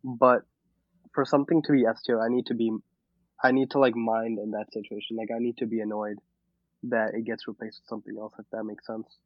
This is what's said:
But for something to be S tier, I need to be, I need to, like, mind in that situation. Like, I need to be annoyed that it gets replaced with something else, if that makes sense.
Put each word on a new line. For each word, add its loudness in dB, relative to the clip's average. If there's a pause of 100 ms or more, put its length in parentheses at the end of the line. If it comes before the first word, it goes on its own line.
But 4 (720)
for 2
something 4
to 0
be 6
S 0
tier, 0
I 0
need 0
to -2
be, 0 (760)
I 6
need 2
to, 2
like, 6
mind 0
in -6
that -8
situation. -10
Like, -6
I -6
need -2
to -2
be -2
annoyed -4 (680)
that 0
it -4
gets -6
replaced -10
with -20
something -10
else, -12
if -18
that -6
makes -10
sense. -8 (200)